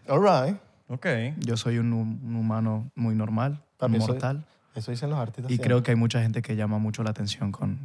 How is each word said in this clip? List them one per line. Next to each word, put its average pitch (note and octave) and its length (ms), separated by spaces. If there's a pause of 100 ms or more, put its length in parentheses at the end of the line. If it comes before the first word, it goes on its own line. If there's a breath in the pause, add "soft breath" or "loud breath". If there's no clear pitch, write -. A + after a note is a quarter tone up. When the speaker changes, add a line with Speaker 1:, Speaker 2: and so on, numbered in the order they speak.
Speaker 1:
All C#3+ 140
right. F3+ 340 (320)
Speaker 2:
Ok. B2+ 180 (320)
Speaker 3:
Yo A#2 180
soy A#2 220
un, A#2 140
un A#2 440
humano A2 580
muy A2+ 200
normal, A2+ 480 (140)
Speaker 1:
Papi, A#2 200
Speaker 3:
un A2 60
Speaker 1:
eso, A2 100
Speaker 3:
mortal. C3+ 320 (300)
Speaker 1:
eso A#2+ 160
dicen A#2+ 200
los D3+ 80
artistas A#2+ 320
Speaker 3:
Y B2+ 40
Speaker 1:
siempre. A2+ 120
Speaker 3:
creo B2 160
que B2 100
hay A2+ 40
mucha A#2 260
gente A2 200
que G#2+ 140
llama G#2+ 220
mucho A2 240
la A2 80
atención G#2 420
con, G2+ 320